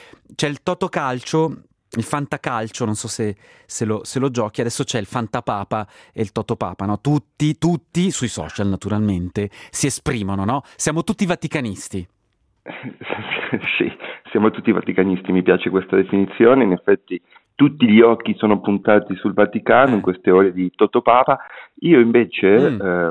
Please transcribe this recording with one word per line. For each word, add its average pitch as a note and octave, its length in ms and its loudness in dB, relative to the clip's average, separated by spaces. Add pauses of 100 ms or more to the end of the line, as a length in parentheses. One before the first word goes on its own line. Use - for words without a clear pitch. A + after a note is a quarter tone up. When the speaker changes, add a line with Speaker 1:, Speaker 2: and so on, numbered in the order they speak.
(340)
Speaker 1:
c'è D3+ 140 -4
il C#3+ 160 -10
Totocalcio, D#3+ 1000 -4 (300)
il A2+ 120 -4
fantacalcio, C3 800 -6
non G#2+ 100 -2
so G#2+ 140 -8
se, G#2 260 -4 (320)
se - 180 -6
lo, G#2+ 200 -4
se - 160 -6
lo C3+ 100 0
giochi, A#2 300 -4
adesso A#2 240 -4
c'è A#2+ 160 -4
il G2 60 -6
fantapapa A2 840 -6 (240)
e - 100 -6
il G#2 80 -6
totopapa, G2+ 560 -6
no? G#2 140 -2
Tutti, D3+ 580 -2
tutti F3 540 -2
sui A#2+ 160 -6
social G2 400 -6
naturalmente G2 840 -4 (200)
si - 180 -4
esprimono, G2 560 -4
no? B2+ 180 -4 (140)
Siamo D#3+ 260 -4
tutti G3+ 240 -4
vaticanisti. B2+ 800 -6 (560)
Speaker 2:
<laughs> - 460 -16 (680)
Sì, - 140 -2 (400)
siamo G#2+ 200 2
tutti - 200 -2
vaticanisti, F#2 600 -2
mi F#2 100 4
piace F2+ 280 2
questa F#2 260 0
definizione, G2+ 680 4
in G2+ 100 2
effetti F#2 480 -2 (360)
tutti C#3+ 340 4
gli G#2+ 100 10
occhi A2+ 380 4
sono G#2 220 2
puntati G2+ 560 2
sul G2 180 -4
Vaticano A2 600 2
in G2+ 40 2
Speaker 1:
Eh. F#2 40 -2
Speaker 2:
queste F#2+ 280 0
ore F#2+ 220 6
di F2+ 220 -4
Totopapa. B2 640 2 (420)
Io D#3+ 200 6
invece, A#2 720 4
Speaker 1:
Mm. A2 100 -4
Speaker 2:
eh, F2 300 0